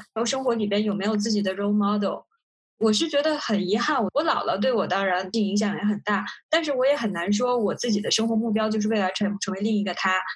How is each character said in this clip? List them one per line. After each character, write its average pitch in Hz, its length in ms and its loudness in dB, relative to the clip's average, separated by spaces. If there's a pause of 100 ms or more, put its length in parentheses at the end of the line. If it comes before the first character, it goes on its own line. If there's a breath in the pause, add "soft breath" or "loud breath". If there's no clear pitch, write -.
(140)
然 220 80 -2
后 - 20 0
生 262 200 -2
活 247 100 2
里 220 140 0
边 208 160 0
有 208 100 0
没 170 100 -4
有 214 140 2
自 214 140 0
己 208 100 2
的 196 140 0
role 202 180 0
model， 202 460 2 (580)
我 220 160 4
是 320 160 0
觉 285 140 2
得 311 160 2
很 202 280 0
遗 190 80 2
憾。 285 260 0
我 269 220 0
姥 254 240 0
姥 160 80 0
对 233 160 2
我 214 140 2
当 196 180 0
然 185 300 0
影 202 240 2
响 202 180 0
也 175 80 -6
很 208 220 0
大， 208 180 0 (240 loud breath)
但 330 160 0
是 302 80 -2
我 262 140 2
也 285 100 4
很 233 160 -2
难 175 220 -2
说 247 240 0
我 202 160 0
自 240 180 -2
己 208 80 2
的 208 120 -2
生 226 160 0
活 226 80 0
目 226 160 0
标 214 180 0
就 214 100 0
是 208 80 0
未 214 120 2
来 190 140 0
成-， 208 280 -2
成 190 140 -6
为 190 60 -6
另 220 140 0
一 202 80 0
个 185 120 -4
她。 185 240 0 (160 loud breath)